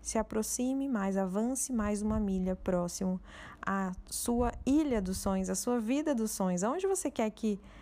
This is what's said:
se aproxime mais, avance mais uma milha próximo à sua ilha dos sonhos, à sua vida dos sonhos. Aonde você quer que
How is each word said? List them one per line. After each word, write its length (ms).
se 160
aproxime 720
mais, 280
avance 540
mais 300
uma 180
milha 360
próximo 680
à 280
sua 440
ilha 360
dos 160
sonhos, 320
à 60
sua 240
vida 360
dos 160
sonhos. 320
Aonde 240
você 240
quer 180
que 300